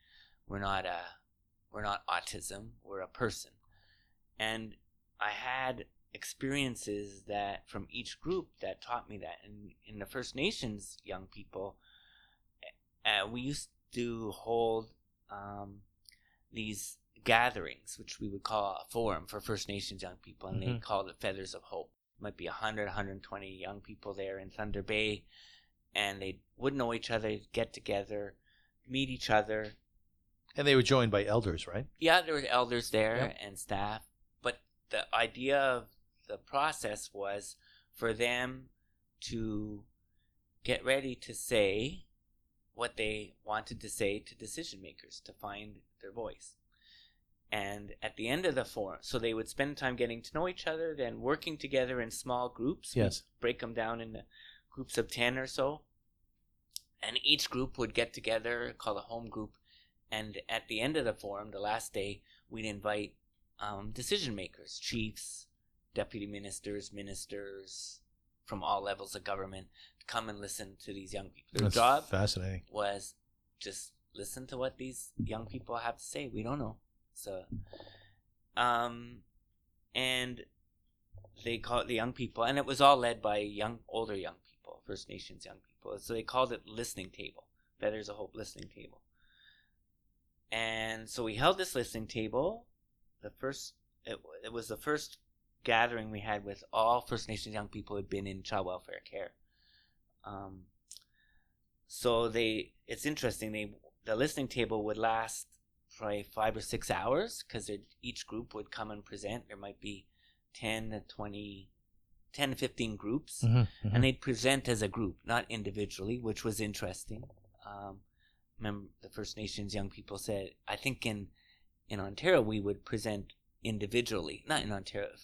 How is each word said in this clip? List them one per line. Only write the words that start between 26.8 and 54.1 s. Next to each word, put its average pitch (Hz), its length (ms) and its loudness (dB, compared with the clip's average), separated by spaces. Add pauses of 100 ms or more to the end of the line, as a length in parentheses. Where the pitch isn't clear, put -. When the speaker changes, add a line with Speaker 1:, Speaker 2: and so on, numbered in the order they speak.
Speaker 1:
each 113 160 -4
other, 107 280 2 (140)
get 117 200 0
together, 101 600 -2 (540)
meet 131 200 2
each 127 220 -2
other. 107 440 4 (840)
Speaker 2:
And 143 100 4
they 139 100 10
were 127 60 12
joined 120 300 8
by 101 120 6
elders, 104 420 4
right? 87 200 -2 (120)
Speaker 1:
Yeah, 165 240 10
there 160 120 0
were 139 140 2
elders 120 420 4
there 110 280 6
Speaker 2:
Yep. - 220 0
Speaker 1:
and 98 180 -10
staff, 104 500 -2 (340)
but 123 200 -2 (280)
the - 240 0
idea 123 460 4
of 127 280 4 (380)
the 107 120 -6
process 139 760 0
was 101 420 -4 (400)
for 117 180 2
them 123 520 2 (560)
to 107 640 -2 (800)
get - 200 0
ready 131 300 2
to - 200 -12
say 110 720 2 (720)
what 117 220 -2
they 107 380 -2 (100)
wanted 110 360 -4
to 110 80 -10
say 101 300 2
to - 160 -14
decision 113 480 -10
makers - 420 -16
to - 80 -16
find 104 440 -10 (240)
their 98 120 -14
voice. 110 420 -8 (960)
And 104 520 -4
at 110 140 -6
the 113 120 -2
end 156 160 0
of 160 100 4
the 127 120 2
forum, 95 340 -6
so - 180 -2
they 113 140 2
would 110 160 -2
spend 139 300 -2
time 127 180 0
getting 117 240 0
to - 140 -16
know 165 140 2
each - 180 -6
other, 160 280 -2
then 117 280 -4
working 151 340 0
together 131 420 2
in 113 120 -2
small 123 400 -2
groups. - 440 -2
We'd 117 100 6
Speaker 2:
Yes. 95 180 0 (180)
Speaker 1:
break 120 220 0
'em 117 100 -6
down 113 300 0
into 110 240 -10 (440)